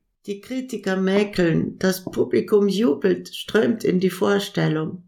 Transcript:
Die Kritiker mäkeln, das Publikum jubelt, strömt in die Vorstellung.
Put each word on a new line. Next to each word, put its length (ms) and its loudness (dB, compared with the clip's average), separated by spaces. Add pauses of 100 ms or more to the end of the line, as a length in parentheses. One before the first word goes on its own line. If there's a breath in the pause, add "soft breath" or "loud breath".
(260)
Die 160 -10
Kritiker 540 -6
mäkeln, 840 2
das 260 0
Publikum 640 2
jubelt, 680 0
strömt 480 0
in 160 2
die 100 2
Vorstellung. 1000 -2